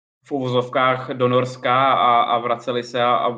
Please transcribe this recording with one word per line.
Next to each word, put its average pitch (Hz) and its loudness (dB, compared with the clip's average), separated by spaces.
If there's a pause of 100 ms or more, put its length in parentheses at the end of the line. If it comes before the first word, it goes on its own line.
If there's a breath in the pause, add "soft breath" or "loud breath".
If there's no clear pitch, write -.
(240)
v - -12
uvozovkách 127 0
do 127 0
Norska 127 0
a, 120 4
a 120 0
vraceli 120 -4
se 120 -4
a, 123 2
a, 120 -2